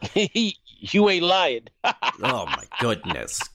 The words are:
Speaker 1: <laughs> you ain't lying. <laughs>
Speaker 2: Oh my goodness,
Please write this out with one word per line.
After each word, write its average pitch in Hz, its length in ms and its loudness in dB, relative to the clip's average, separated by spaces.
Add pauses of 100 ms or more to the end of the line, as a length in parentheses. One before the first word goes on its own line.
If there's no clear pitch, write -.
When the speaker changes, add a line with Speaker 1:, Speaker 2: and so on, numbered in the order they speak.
Speaker 1:
<laughs> - 80 -6
you 208 920 0
ain't 185 160 2
lying. 175 420 2 (160)
<laughs> 240 100 0 (300)
Speaker 2:
Oh 113 240 -2
my - 180 -6 (140)
goodness, 87 640 -2 (140)